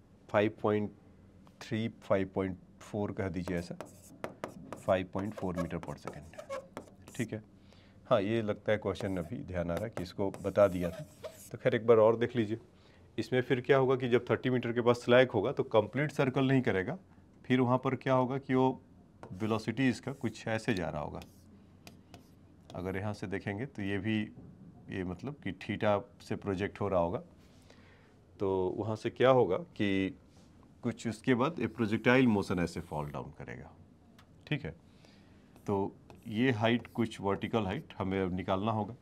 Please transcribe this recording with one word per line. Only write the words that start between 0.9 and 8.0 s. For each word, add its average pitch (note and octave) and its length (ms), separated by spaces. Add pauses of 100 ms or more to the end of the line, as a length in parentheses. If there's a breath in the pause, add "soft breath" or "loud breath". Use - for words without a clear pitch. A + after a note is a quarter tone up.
थ्री, A2+ 260
फ़ाइव G2 480
पॉइंट F#2+ 220 (220)
फ़ोर G#2 320
कह F#2+ 180
दीजिए F2 280
ऐसा, - 180 (1000)
फ़ाइव F#2 380
पॉइंट G2+ 200
फ़ोर F#2 220
meter E2+ 180
per D#2+ 160
second, - 680 (560)
ठीक A2+ 180
है। G#2+ 100 (640 loud breath)